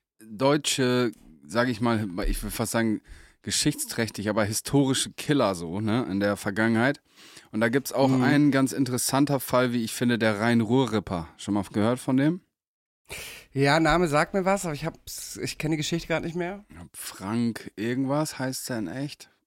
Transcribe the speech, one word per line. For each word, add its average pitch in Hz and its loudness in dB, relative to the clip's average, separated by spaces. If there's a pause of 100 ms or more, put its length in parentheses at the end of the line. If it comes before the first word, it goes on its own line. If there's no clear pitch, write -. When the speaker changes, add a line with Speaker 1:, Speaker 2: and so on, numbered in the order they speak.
(220)
Speaker 1:
deutsche, 123 2 (340)
sag 117 2
ich 110 -4
mal, 113 0 (180)
ich - -2
will 104 -6
fast 113 -4
sagen, 113 0 (420)
geschichtsträchtig, - -2
aber 104 2
historische 131 0
Killer 123 0
so, 85 -6
ne, 110 0
in 98 -2
der 101 2
Vergangenheit. 113 0 (520)
Und 110 -2
da 117 4
gibt's 127 -2
auch 135 4
Speaker 2:
Mhm. 131 4
Speaker 1:
einen 147 6
ganz 131 2
interessanter 135 0
Fall, 127 2
wie 120 0
ich 110 -6
finde, 120 0
der 110 2
Rhein-Ruhr-Ripper. 110 2
Schon - -4
mal 101 0
gehört 117 2
von 131 0
dem? 156 2 (1120)
Speaker 2:
Ja, 139 4
Name 160 4
sagt 151 2
mir 190 0
was, 190 0
aber 160 -4
ich 143 -8
hab's, - -10
ich - -6
kenn 151 -2
die 160 0
Geschichte 165 -4
grad 160 -2
nicht 160 -6
mehr. 180 -6 (280)
Speaker 1:
Frank 110 -4
irgendwas 131 -2
heißt 131 -6
er 120 -4
in 101 -4
echt? 135 -10 (180)